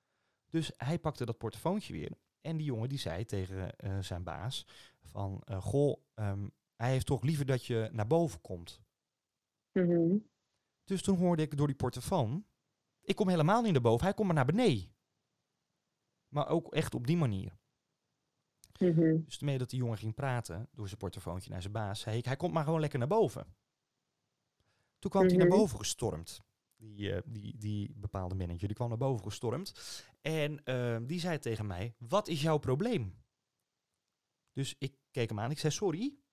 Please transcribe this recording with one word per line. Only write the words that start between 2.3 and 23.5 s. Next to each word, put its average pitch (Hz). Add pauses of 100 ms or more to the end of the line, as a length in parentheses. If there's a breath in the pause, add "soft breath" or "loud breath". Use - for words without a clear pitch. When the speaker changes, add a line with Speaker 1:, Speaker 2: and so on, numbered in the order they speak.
Speaker 1:
En 160
die 156
jongen 120
die 139
zei 90
tegen, 95
eh, 98
zijn 92
baas 90 (340 loud breath)
van, 98
eh, 95
"Goh, 139 (120)
ehm, 101 (280)
hij 120
heeft 131
toch 131
liever 143
dat 131
je 113
naar 110
boven 160
komt." 85 (920)
Speaker 2:
Mhm. 175 (680)
Speaker 1:
Dus 190
toen 196
hoorde 175
ik 147
door 147
die 139
portofoon, 131 (560)
ik -
kom 196
helemaal 180
niet 220
naar 139
boven, 117
hij 196
komt 214
maar 170
naar 139
beneden. 170 (1300)
Maar 143
ook 165
echt 156
op 120
die 160
manier. 104 (1160)
Speaker 2:
Mhm. 160
Speaker 1:
Dus -
ermee 139
dat 127
die 131
jongen 117
ging 110
praten, 120
door 104
zijn 98
portofoontje 92
naar 98
zijn 98
baas, 104
zei 107
ik, 123
"Hij 127
komt 175
maar 160
gewoon 160
lekker 147
naar 131
boven." 196 (1400)